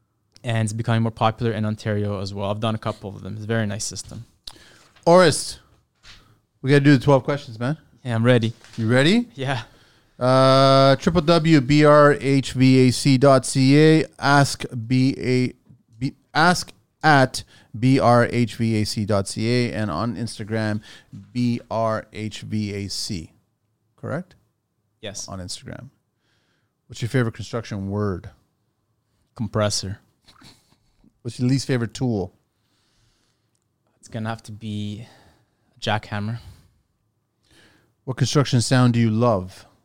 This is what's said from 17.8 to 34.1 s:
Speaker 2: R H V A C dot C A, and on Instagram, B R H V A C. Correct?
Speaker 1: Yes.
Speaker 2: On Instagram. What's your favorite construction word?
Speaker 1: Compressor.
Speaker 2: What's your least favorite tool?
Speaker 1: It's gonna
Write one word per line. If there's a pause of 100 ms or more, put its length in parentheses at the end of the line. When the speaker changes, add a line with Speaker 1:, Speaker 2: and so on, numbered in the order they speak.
Speaker 2:
R
H
V
A
C
dot
C
A,
and
on
Instagram, (540)
B (100)
R
H
V
A
C. (680)
Correct? (640)
Speaker 1:
Yes.
Speaker 2:
On
Instagram. (960)
What's
your
favorite
construction
word? (1080)
Speaker 1:
Compressor. (1200)
Speaker 2:
What's
your
least
favorite
tool? (1700)
Speaker 1:
It's
gonna